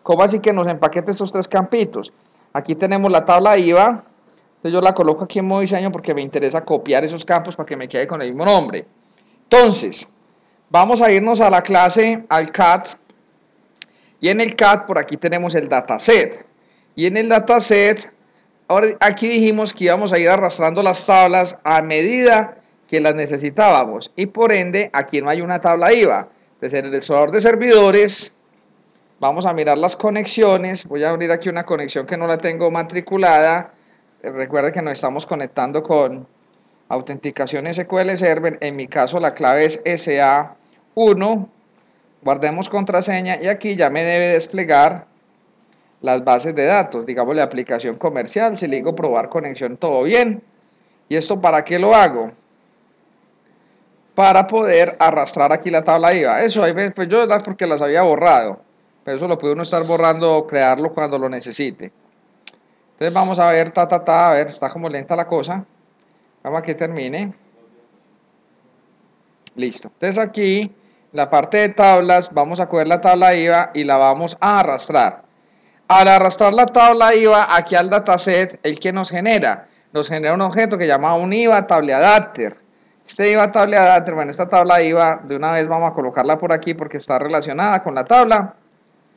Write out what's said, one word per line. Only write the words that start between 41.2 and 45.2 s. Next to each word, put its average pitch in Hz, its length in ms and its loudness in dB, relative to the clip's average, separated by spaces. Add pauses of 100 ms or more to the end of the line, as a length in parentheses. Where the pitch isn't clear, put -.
guardemos 151 460 -4
contraseña 185 680 -4
y 175 100 -6
aquí 202 260 -6
ya 160 160 0
me 160 120 -4
debe 175 260 0
desplegar 165 760 0 (960)